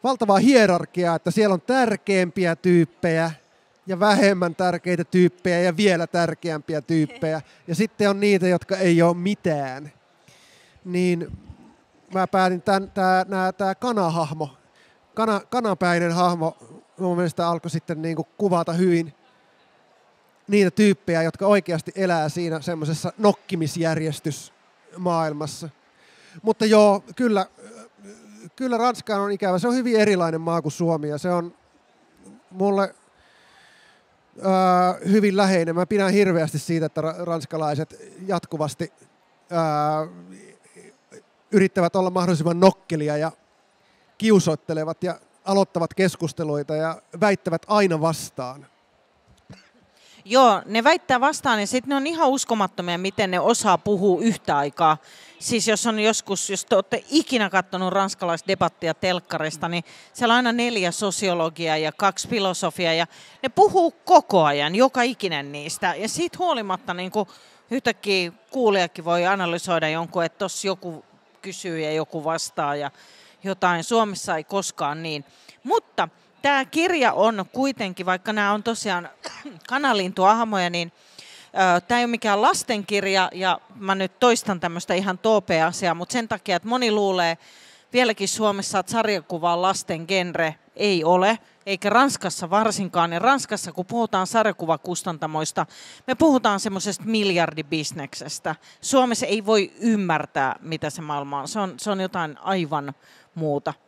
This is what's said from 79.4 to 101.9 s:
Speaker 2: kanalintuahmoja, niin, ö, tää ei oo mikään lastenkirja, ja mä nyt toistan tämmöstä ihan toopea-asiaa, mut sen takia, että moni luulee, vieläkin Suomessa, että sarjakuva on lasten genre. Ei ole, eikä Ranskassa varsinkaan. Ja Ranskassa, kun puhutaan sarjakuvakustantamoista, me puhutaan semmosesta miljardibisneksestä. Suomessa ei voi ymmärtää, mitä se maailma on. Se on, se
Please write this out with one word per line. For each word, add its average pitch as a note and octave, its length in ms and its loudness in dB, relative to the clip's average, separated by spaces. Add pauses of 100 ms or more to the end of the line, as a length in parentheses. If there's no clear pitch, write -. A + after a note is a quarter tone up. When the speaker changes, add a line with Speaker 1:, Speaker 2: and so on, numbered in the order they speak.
Speaker 2:
kanalintuahmoja, G#3 1000 2
niin, E3+ 220 -6 (840)
ö, F3 40 2
tää A#3+ 180 -2
ei A#3+ 60 2
oo A#3+ 40 -2
mikään A3 340 0
lastenkirja, G3+ 920 0
ja F#3 260 -2 (140)
mä G3 200 -2
nyt F#3+ 240 -4
toistan A3 420 2
tämmöstä F3 340 -4
ihan F#3 240 -2
toopea-asiaa, F3 760 0
mut E3+ 160 -10
sen A3+ 180 -4
takia, G3 280 -4
että F#3 120 -6
moni A#3+ 240 0
luulee, F#3 460 0 (540)
vieläkin A#3+ 360 0
Suomessa, G3+ 500 -2
että - 140 -4
sarjakuva F3+ 600 -2
on F3 100 -2
lasten F3+ 460 -2
genre. E3+ 460 -2 (220)
Ei F#3+ 280 0
ole, F#3 340 4 (280)
eikä G3 240 -2
Ranskassa G3+ 600 0
varsinkaan. F#3+ 640 0
Ja E3+ 60 -4
Ranskassa, G#3+ 540 0
kun F#3 140 -8
puhutaan G#3+ 400 -2
sarjakuvakustantamoista, E3 1400 -2 (400)
me C4 80 -2
puhutaan B3 460 4
semmosesta G3 460 -6
miljardibisneksestä. D#3+ 1500 -4 (260)
Suomessa B3+ 460 0
ei G3+ 200 -2
voi G#3 340 2
ymmärtää, E3 800 0
mitä D#3 300 -8
se E3+ 120 -14
maailma C#3+ 380 -8
on. C3 80 -10
Se G#3+ 120 -6
on, F#3+ 160 -4
se - 140 -8